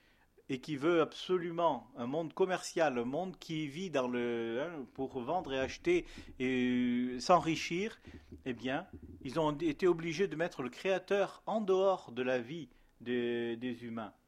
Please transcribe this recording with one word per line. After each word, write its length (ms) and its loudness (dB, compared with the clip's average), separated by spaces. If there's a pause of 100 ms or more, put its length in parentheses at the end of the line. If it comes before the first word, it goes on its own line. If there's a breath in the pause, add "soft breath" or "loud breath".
(500 soft breath)
et 100 -4
qui 160 -6
veut 240 4
absolument 960 0
un 100 -4
monde 280 -2
commercial, 640 2
un 80 0
monde 320 -4
qui 280 -4
vit 220 -8
dans 200 2
le, 540 -2
hein, 300 -8
pour 280 -6
vendre 340 -2
et 40 2
acheter 460 2 (340 loud breath)
et, 760 2
euh, 20 -8
s'enrichir, 800 2 (460 loud breath)
eh 80 -2
bien, 340 -4 (360)
ils 180 -2
ont 120 4
été 340 0
obligés 420 2
de 80 -6
mettre 260 -2
le 60 -4
Créateur 800 0
en 160 0
dehors 500 4
de 80 -2
la 200 2
vie 280 -8 (320 soft breath)
des, 560 0
des 300 -6
humains. 260 -8 (160)